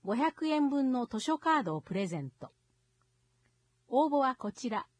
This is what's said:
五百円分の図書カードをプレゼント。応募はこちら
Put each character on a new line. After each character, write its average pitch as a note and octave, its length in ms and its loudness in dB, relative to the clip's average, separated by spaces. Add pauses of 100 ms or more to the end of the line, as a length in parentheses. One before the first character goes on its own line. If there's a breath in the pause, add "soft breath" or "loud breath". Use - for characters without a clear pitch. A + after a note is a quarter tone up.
五 G3+ 120 0
百 D#4 320 0
円 D4+ 220 2
分 C#4 220 2
の B3 160 0
図 G#3+ 120 -4
書 D4+ 180 0
カ D#4 220 2
ー B3 40 -2
ド D#3+ 120 -2
を D3+ 60 -4
プ - 120 -10
レ F#3+ 140 -2
ゼ E3 140 -6
ン C3+ 80 -6
ト。 - 220 -18 (1400)
応 C#4+ 200 4
募 C#4+ 100 2
は C4 160 2
こ G#3 160 -8
ち - 180 -8
ら - 180 -4 (120)